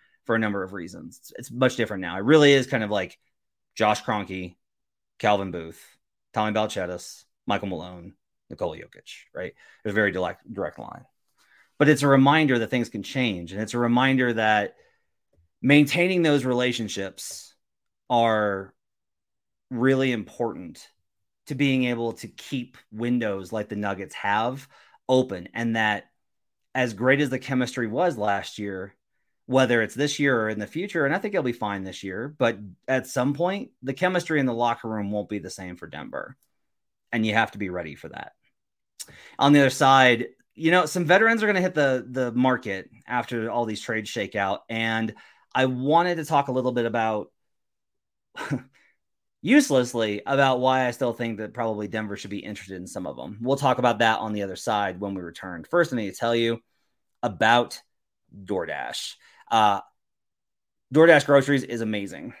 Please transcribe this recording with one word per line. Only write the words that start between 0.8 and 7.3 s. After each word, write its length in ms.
It's, 200
it's 120
much 260
different 260
now. 160
It 60
really 280
is 140
kind 180
of 60
like 280
Josh 300
Kroenke, 520
Calvin 320
Booth, 320
Tommy 180
Balchetis, 720